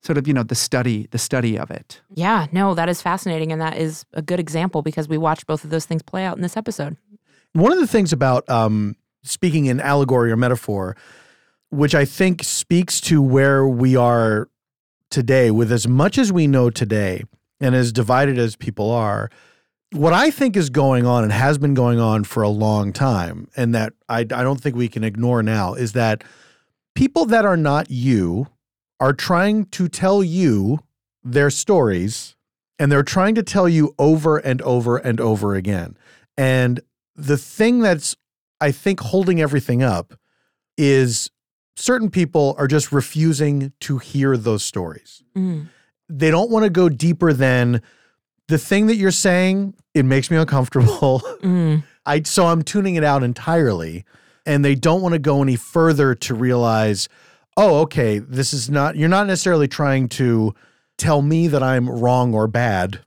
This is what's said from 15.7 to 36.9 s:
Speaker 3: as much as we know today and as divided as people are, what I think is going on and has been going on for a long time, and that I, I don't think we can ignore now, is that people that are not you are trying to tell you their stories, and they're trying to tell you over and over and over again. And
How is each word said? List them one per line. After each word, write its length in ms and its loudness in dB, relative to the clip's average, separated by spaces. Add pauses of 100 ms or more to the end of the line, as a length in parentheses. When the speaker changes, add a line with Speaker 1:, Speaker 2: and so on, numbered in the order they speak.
Speaker 3:
as 160 0
much 300 2
as 140 2
we 140 2
know 240 4
today 540 -4 (360)
and 140 0
as 180 0
divided 460 0
as 160 -2
people 380 -6
are, 360 -4 (640)
what 200 2
I 180 2
think 260 -2
is 140 0
going 360 2
on 180 2
and 80 0
has 260 2
been 160 0
going 240 2
on 260 0
for 200 -4
a 40 0
long 440 0
time, 640 -4
and 180 -2
that 180 -4 (160)
I, 120 -4
I 40 -2
don't 360 -4
think 160 -4
we 120 -2
can 140 -8
ignore 400 -2
now, 320 -2
is 180 -6
that 300 -2 (720)
people 320 2
that 180 4
are 120 2
not 340 0
you 580 0 (500)
are 140 2
trying 540 0
to 220 -4
tell 360 0
you 560 0 (420)
their 280 2
stories, 840 -2 (440)
and 120 2
they're 120 4
trying 340 0
to 60 0
tell 260 2
you 300 2
over 400 2
and 240 -2
over 360 0
and 220 -2
over 340 0
again. 420 -4 (400)
And 440 0 (340)